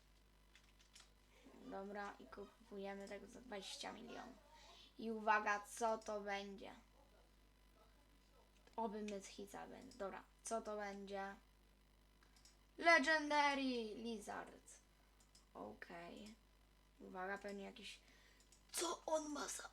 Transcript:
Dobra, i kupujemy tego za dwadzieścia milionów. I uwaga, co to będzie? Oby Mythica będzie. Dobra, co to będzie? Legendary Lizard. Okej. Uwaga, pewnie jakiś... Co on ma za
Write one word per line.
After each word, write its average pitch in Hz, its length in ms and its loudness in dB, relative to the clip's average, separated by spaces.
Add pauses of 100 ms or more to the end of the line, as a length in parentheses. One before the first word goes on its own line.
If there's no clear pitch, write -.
(1500)
Dobra, 202 640 -6
i 214 60 -14
kupujemy 196 840 -8
tego 196 180 -8
za - 140 -14
dwadzieścia - 520 -6
milionów. - 460 -10 (600)
I 226 140 -2
uwaga, 214 540 6 (120)
co 220 200 4
to 214 220 -2
będzie? 196 540 -4 (2000)
Oby 214 260 2
Mythica 196 640 -6
będzie. - 320 -12
Dobra, 294 240 -4 (220)
co 226 180 0
to 214 140 -4
będzie? 196 600 -4 (1400)
Legendary 294 840 8 (320)
Lizard. 214 760 -6 (840)
Okej. 208 800 -10 (680)
Uwaga, 196 380 -2
pewnie 202 260 -4
jakiś... 196 360 -10 (720)
Co 349 340 0
on 302 260 4
ma 277 160 0
za - 240 -6